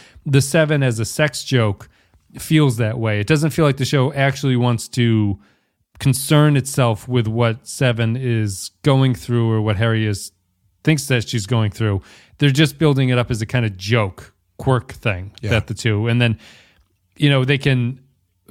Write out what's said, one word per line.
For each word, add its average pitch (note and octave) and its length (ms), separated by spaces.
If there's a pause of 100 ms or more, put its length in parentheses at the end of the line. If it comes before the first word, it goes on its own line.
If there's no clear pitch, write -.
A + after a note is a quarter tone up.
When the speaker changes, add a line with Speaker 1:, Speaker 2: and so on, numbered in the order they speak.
(240)
Speaker 1:
the C#3 160
Seven D3+ 420
as A#2+ 160
a A2+ 60
sex - 400
joke A2+ 440 (480)
feels D3 420
that A#2 200
way. A2 220
It G2+ 80
doesn't D#3 220
feel E3 140
like C#3 120
the C#3 80
show C#3 280
actually C#3 440
wants A#2+ 320
to A2 500 (600)
concern D3 560
itself B2+ 500
with B2 220
what A2+ 400
Seven A#2 480
is A2+ 560 (100)
going C3+ 320
through A#2 380
or A2 100
what G#2+ 140
Harry A2+ 280
is, G#2 280 (500)
thinks D3+ 240
that A#2+ 220
she's G#2 180
going A2 240
through. G2+ 320 (360)
They're C#3+ 120
just C#3+ 260
building C3+ 340
it B2 80
up A#2 120
as A2 100
a A2 60
kind B2 180
of G#2 120
joke, G2 580 (240)
quirk B2+ 360
thing G2 380 (100)
Speaker 2:
Yeah. G#2+ 80
Speaker 1:
that A2 180
the A2 60
two, G#2+ 340
and A#2 120
then, A#2 180 (800)
you D3 140
know, C3+ 140
they C#3 140
can, C3 420 (500)